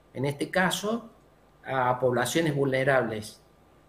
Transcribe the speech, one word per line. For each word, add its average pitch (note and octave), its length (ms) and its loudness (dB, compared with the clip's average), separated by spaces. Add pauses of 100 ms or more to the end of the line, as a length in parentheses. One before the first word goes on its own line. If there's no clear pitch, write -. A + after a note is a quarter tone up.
(140)
en B2+ 120 -4
este D3 240 -4
caso F#3 600 -2 (540)
a B2+ 380 0
poblaciones B2+ 520 2
vulnerables, C3 840 0 (500)